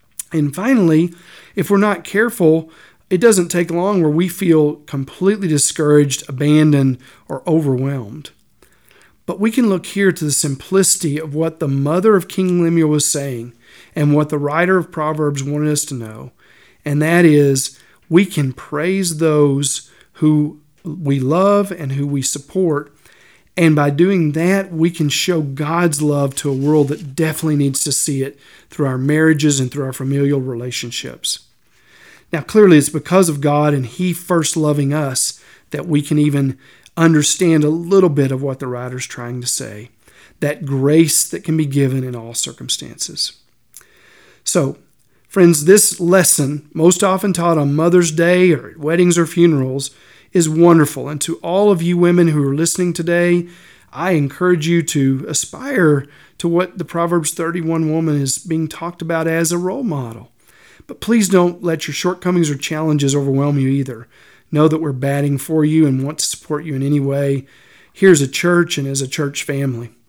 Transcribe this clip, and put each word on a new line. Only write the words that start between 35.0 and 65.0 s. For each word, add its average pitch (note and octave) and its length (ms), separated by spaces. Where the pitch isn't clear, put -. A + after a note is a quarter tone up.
that D3 160
we D3 140
can D3 180
even C#3 400
understand E3 640
a D3 60
little E3+ 400
bit C#3 220
of C3 100
what C3+ 180
the C3+ 80
writer's B2+ 380
trying B2 360
to A#2+ 60
say, A2 420
that D3 260
grace C#3 600
that - 160
can D#3+ 140
be D#3 80
given C3+ 380
in B2 120
all A#2 180
circumstances. - 1080
So, C#3+ 340
friends, E3+ 380
this G3+ 340
lesson, D#3+ 760
most F3+ 300
often F#3+ 300
taught E3+ 240
on C#3+ 160
Mother's E3+ 380
Day F3 420
or C3 160
at - 80
weddings E3+ 400
or E3+ 80
funerals, C#3 640
is E3 180
wonderful. D#3 600
And D3+ 120
to E3 160
all G3 340
of E3+ 100
you F3 160
women F3 320
who D3 180
are C#3 80
listening E3+ 380
today, F3 540
I E3+ 180
encourage D#3+ 560
you E3+ 160
to C3+ 440
aspire E3 800
to F3 100
what F3 300
the F3 80
Proverbs E3+ 480
thirty-one E3 560
woman D#3 320
is C3+ 160
being D#3+ 300
talked E3+ 340
about E3 260
as E3 240
a F3 60
role F#3+ 260
model. B2 480
But - 140
please G#3+ 280
don't F3 340
let E3 240
your D3 60
shortcomings F3+ 560
or C#3+ 80
challenges D3+ 580
overwhelm C#3 420
you C3+ 120
either. C3 380
Know D#3 160
that D#3 140
we're D#3 100
batting C#3 460